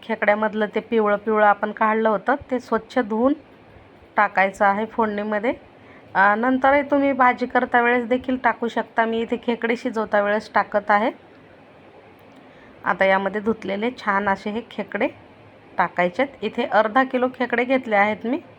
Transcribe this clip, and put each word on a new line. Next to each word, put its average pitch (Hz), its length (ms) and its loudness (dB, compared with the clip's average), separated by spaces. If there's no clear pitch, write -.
खेकड्यामधलं 214 600 0
ते 220 40 0
पिवळं 208 380 0
पिवळं 214 280 2
आपण 208 260 2
काढलं 220 380 0
होतं, 214 260 0
ते 254 80 -2
स्वच्छ 220 400 -4
धुवून 233 340 0
टाकायचं 196 500 2
आहे 202 200 2
फोडणीमध्ये. 214 680 -2
अ, 202 200 4
नंतरही 262 460 2
तुम्ही 277 320 0
भाजी 247 320 2
करता 247 360 0
वेळेस 240 240 2
देखील 254 380 -2
टाकू 233 240 0
शकता. 226 380 -2
मी 226 160 -2
इथे 226 220 -4
खेकडे 233 320 -2
शिजवता 214 460 -2
वेळेस 208 320 -2
टाकत 208 380 0
आहे. 214 200 2
आता 190 220 0
यामध्ये 190 360 0
धुतलेले 208 560 -4
छान 202 320 -2
असे 196 200 -2
हे 214 120 -6
खेकडे 208 360 -6
टाकायचेत. 180 500 0
इथे 214 220 -4
अर्धा 214 400 2
किलो 254 320 -2
खेकडे 240 300 -2
घेतले 262 300 0
आहेत 208 300 2
मी. 262 140 -2